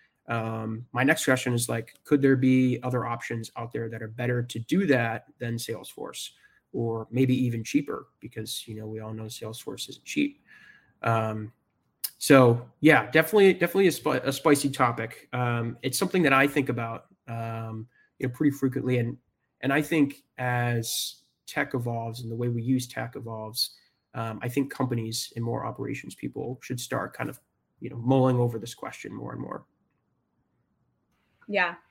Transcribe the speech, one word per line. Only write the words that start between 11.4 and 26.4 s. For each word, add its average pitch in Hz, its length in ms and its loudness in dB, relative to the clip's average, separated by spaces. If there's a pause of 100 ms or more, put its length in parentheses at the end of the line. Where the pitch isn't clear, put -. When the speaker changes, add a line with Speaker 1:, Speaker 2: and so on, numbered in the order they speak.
Speaker 1:
so 123 420 8 (200)
yeah, 131 300 6
definitely, 190 440 6
definitely 180 320 2
a 165 60 6
spi-, 135 300 -2
a 139 100 0
spicy 143 360 4
topic. 120 640 -2
Um, 120 500 -2
it's 135 140 -2
something 185 280 2
that 135 100 6
I 135 120 6
think 143 220 0
about, 117 380 -6 (200)
um, 113 600 -8 (320)
you 131 80 -4
know, 123 80 -4
pretty 143 200 2
frequently, 127 440 0
and, 120 180 -2 (460)
and 135 100 0
I 147 80 4
think 147 440 2 (120)
as 120 880 -2 (240)
tech 143 260 -4
evolves 117 480 -4
and 113 100 -10
the 113 60 -6
way 123 120 -2
we 117 140 -2
use 127 240 0
tech 120 300 -8
evolves, 110 600 -8 (360)
um, 113 300 -6
I 123 80 -4
think 139 200 0
companies 117 640 -4
and 117 80 -4
more 117 200 -4
operations 117 500 -8
people 123 460 -10